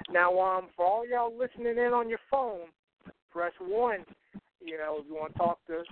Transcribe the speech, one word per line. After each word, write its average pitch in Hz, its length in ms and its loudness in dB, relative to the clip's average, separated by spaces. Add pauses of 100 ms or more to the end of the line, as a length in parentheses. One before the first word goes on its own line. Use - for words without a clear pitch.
Now, 175 280 6
um, 185 380 2
for 175 100 0
all 220 200 2
y'all 240 300 0
listening 233 420 -4
in 240 160 4
on 233 160 2
your 226 100 -4 (100)
phone, 214 400 -2 (640)
press 170 280 -2
one. 202 460 0 (540)
You 320 180 -10
know, 151 220 -4
if 143 80 -12
you 156 80 -10
wanna 156 180 -8
talk 170 340 0
to 170 240 -6